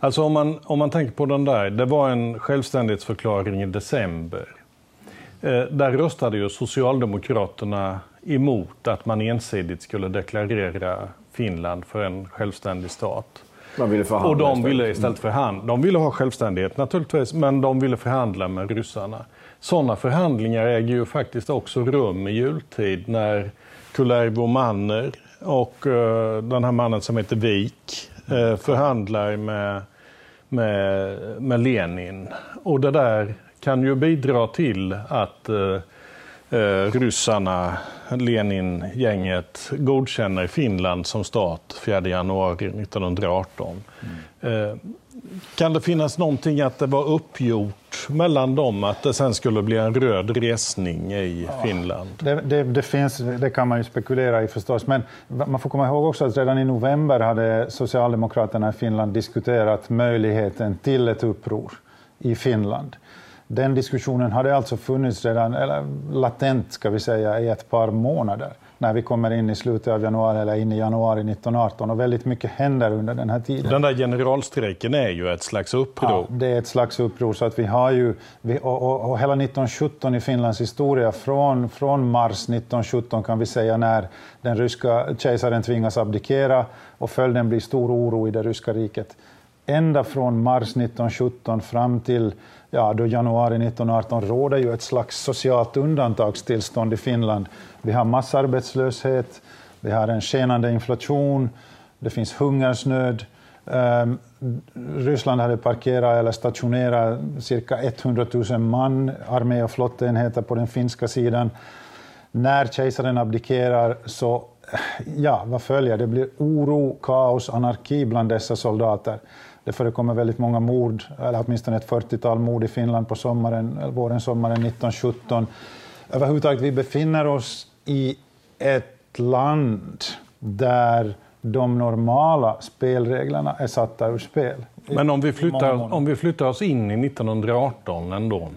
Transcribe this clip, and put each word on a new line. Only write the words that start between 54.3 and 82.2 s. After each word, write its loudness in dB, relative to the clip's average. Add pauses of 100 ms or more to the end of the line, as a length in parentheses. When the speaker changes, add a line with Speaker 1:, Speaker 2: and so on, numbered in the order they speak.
Speaker 3:
i 0
förstås, -2
men 2 (260)
va-, -4
man -2
får -6
komma 0
ihåg 2
också 0
att 0
redan 2
i 2
november 2
hade 2
Socialdemokraterna 0
i -2
Finland -2
diskuterat 0
möjligheten 0
till 2
ett -2
uppror -4 (460)
i 0
Finland. -2 (500)
Den 0
diskussionen 0
hade 4
alltså 0
funnits -2
redan, 2
eller -2 (260)
latent 0
ska -4
vi 0
säga, 0
i 0
ett -4
par 2
månader -2 (260)
när 2
vi 0
kommer 0
in 0
i 0
slutet -2
av 2
januari 2
eller 0
in 0
i 0
januari 0
nittonhundraarton. -2
Och 0
väldigt 0
mycket -2
händer 2
under -2
den -4
här 0
tiden. -4
Speaker 1:
Den 4
där 4
generalstrejken 0
är 2
ju -2
ett -4
slags -4
uppror. 0
Speaker 3:
Ja, 0
det -2
är 2
ett -4
slags 0
uppror. 0
Så 0
att -2
vi 2
har 4
ju, 4 (260)
vi, -2
och, -2
och, 0
och 0
hela 4
nittonhundrasjutton -2
i 0
Finlands 0
historia, 2
från, 0
från 0
mars 0